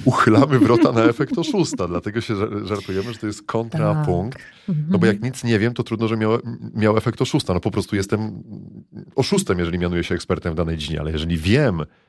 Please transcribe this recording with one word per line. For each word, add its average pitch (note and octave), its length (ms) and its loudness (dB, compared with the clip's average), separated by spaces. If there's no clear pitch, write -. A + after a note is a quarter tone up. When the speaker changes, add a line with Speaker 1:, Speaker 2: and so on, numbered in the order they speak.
Speaker 1:
uchylamy B2+ 540 4
wrota C#3+ 340 6
na A2+ 120 2
efekt C#3 340 0
oszusta. F3 500 -2
Dlatego F#2+ 320 -4
się A2 160 -4
żar-, G#2 300 -4
żartujemy, G2+ 460 -4
że A2 60 -12
to A2 80 -8
jest G#2 200 -8
kontrapunkt. G#2 920 -2
Speaker 2:
Tak. - 80 -20
Speaker 1:
No F#3+ 60 0
bo A2+ 80 4
Speaker 2:
Mhm. G#2+ 80 4
Speaker 1:
jak G#2 80 -6
nic B2+ 220 -6
nie A#2 140 4
wiem, A#2 160 2
to A#2 80 -4
trudno, A2 260 -2
że A2 80 -2
miał, A2 220 2
miał G#2+ 220 4
efekt A2 260 0
oszusta. A#2+ 320 0
No F2 60 2
po G#2+ 100 -2
prostu G2+ 260 -2
jestem G#2+ 460 -2
oszustem, G#2 420 0
jeżeli E2+ 200 0
mianuję F2 260 0
się - 100 -2
ekspertem E2+ 380 -4
w D#2 40 -4
danej E2 220 -2
dziedzinie, D2+ 220 -6
ale D#2 120 -4
jeżeli E2 240 -2
wiem F#2+ 460 2